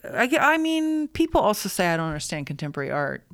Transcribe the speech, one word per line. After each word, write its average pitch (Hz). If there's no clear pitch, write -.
I 240
ge-, 277
I 311
mean, 311
people 330
also 208
say, 180
"I 165
don't 165
understand 151
contemporary 143
art." 139